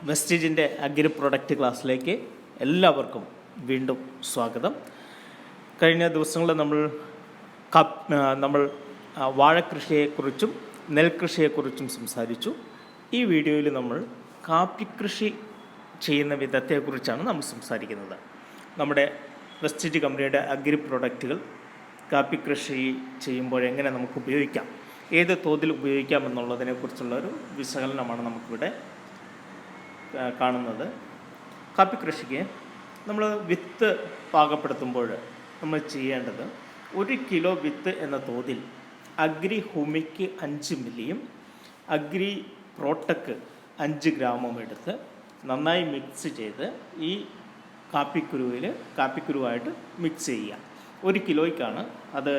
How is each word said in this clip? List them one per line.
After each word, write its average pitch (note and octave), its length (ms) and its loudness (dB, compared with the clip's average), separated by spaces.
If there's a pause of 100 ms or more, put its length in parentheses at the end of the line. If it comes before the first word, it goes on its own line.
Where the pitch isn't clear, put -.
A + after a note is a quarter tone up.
വെസ്റ്റീജിൻ്റെ D#3 760 2
അഗ്രി D3 260 4
പ്രൊഡക്റ്റ് C#3 500 2
ക്ലാസ്സിലേക്ക് C3 680 0 (340)
എല്ലാവർക്കും C#3 640 4 (300)
വീണ്ടും C3 640 -2
സ്വാഗതം. B2 520 -2 (1040)
കഴിഞ്ഞ E3 260 8
ദിവസങ്ങളിൽ D#3+ 460 4
നമ്മൾ D3+ 380 4 (840)
കപ്പ്-, - 400 6
ആ, C3+ 180 6
നമ്മൾ, C#3 360 4 (480)
ആ, C3+ 100 0
വാഴക്കൃഷിയെക്കുറിച്ചും D3 1200 4 (380)
നെൽകൃഷിയെക്കുറിച്ചും D3+ 1000 4
സംസാരിച്ചു. A#2 640 -4 (600)
ഈ B3 100 4
വീഡിയോയിൽ D3+ 500 4
നമ്മൾ C3 320 -2 (440)
കാപ്പിക്കൃഷി G3 800 0 (720)
ചെയ്യുന്ന C#3+ 320 2
വിധത്തെക്കുറിച്ചാണ് C3+ 920 0
നമ്മൾ G3 180 0
സംസാരിക്കുന്നത്. G#2 760 -8 (600)
നമ്മുടെ C#3+ 280 4 (580)
വെസ്റ്റീജ് D#3 340 0
കമ്പനിയുടെ C#3 400 2
അഗ്രി C#3 380 2
പ്രൊഡക്റ്റുകൾ C3 640 -2 (720)
കാപ്പിക്കൃഷി C#3 840 0 (260)
ചെയ്യുമ്പോൾ B2+ 420 0
എങ്ങനെ C3+ 260 2
നമുക്ക് B2+ 280 -4
ഉപയോഗിക്കാം, C#3 500 0 (440)
ഏത് E3+ 340 6
തോതിൽ D#3 260 4
ഉപയോഗിക്കാം C#3 540 2
എന്നുള്ളതിനെക്കുറിച്ചുള്ള B2 880 -4
ഒരു E3+ 160 -4 (240)
വിശകലനമാണ് C3 680 -4
നമുക്കിവിടെ, A#2 500 -4 (1500)
ആ, B2+ 100 -2 (120)
കാണുന്നത്. B2 440 0 (920)
കാപ്പിക്കൃഷിക്ക് E3 640 2 (680)
നമ്മൾ G#3 160 0 (260)
വിത്ത് F3+ 400 2 (440)
പാകപ്പെടുത്തുമ്പോൾ C#3 760 4 (540)
നമ്മൾ D#3 180 0
ചെയ്യേണ്ടത് C3 680 -4 (500)
ഒരു G3+ 200 2 (160)
കിലോ F3 220 4
വിത്ത് D3+ 360 -2 (140)
എന്ന C#3 140 -2 (100)
തോതിൽ A#2+ 320 -4 (600)
അഗ്രി D#3+ 380 2 (160)
ഹുമിക് D#3+ 560 -2 (120)
അഞ്ച് D3 340 -6
മില്ലിയും A#2+ 440 -6 (720)
അഗ്രി F3+ 560 -2 (320)
പ്രോട്ടക് D3 560 -2 (460)
അഞ്ച് D3+ 300 0
ഗ്രാമും A#2+ 520 -2
എടുത്ത് G#2+ 320 -8 (520)
നന്നായി D#3 380 0
മിക്സ് C#3+ 440 -6
ചെയ്ത് B2 460 -8 (240)
ഈ D#3+ 140 -2 (840)
കാപ്പിക്കുരുവിൽ, C#3+ 840 -2 (220)
കാപ്പിക്കുരുവായിട്ട് C3+ 760 -2 (260)
മിക്സ് D#3+ 260 -4
ചെയ്യുക. A#2 320 -4 (460)
ഒരു F#3+ 240 4
കിലോയ്ക്കാണ് D3+ 600 0 (240)
അത്. C#3 260 0